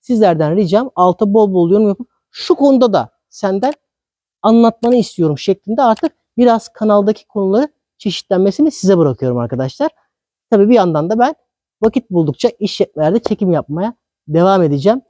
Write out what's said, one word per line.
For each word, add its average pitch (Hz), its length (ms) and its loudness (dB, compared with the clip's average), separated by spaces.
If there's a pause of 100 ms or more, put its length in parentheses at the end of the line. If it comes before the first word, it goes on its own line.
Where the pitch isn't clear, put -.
Sizlerden 170 540 0
ricam 208 400 0
alta 180 380 0
bol 208 200 2
bol 170 180 2
yorum 214 160 2
yapıp 202 200 -6 (240)
"Şu - 240 -2
konuda 262 380 2
da 123 160 -2 (200)
senden 196 440 -4 (680)
anlatmanı 233 540 2
istiyorum." 160 420 -2
şeklinde 202 440 -4
artık 240 300 0 (260)
biraz 233 320 0
kanaldaki 208 580 0
konuları 208 420 -2 (280)
çeşitlenmesini 196 720 -2
size 185 260 0
bırakıyorum 131 400 0
arkadaşlar. 131 540 -6 (580)
Tabii 208 200 2
bir 247 60 4
yandan 170 340 0
da 220 100 -2
ben 269 160 0 (460)
vakit 220 300 -4
buldukça 170 380 -2 (100)
işletmelerde 190 600 -2
çekim 202 320 -4
yapmaya 165 420 -4 (340)
devam 175 360 2
edeceğim. 156 460 0